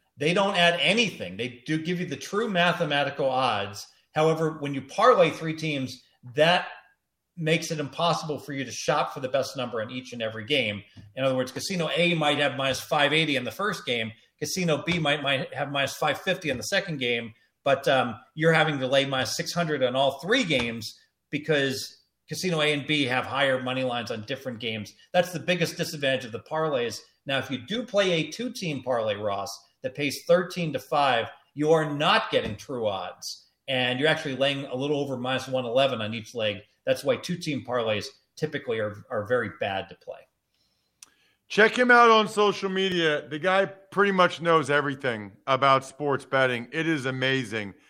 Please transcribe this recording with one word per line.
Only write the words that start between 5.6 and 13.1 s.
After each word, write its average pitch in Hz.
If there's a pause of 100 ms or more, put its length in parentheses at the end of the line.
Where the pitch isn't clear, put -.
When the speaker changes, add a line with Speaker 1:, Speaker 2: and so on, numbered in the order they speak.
Speaker 1:
that 165 (680)
makes 165
it 151
impossible 156
for -
you 139
to 117
shop 160
for 151
the 131
best 135
number 117
in 117
each 127
and 120
every 110
game. 110 (340)
In 135
other 131
words, 127
Casino 165
A 175
might 147
have 139
minus 135
five 143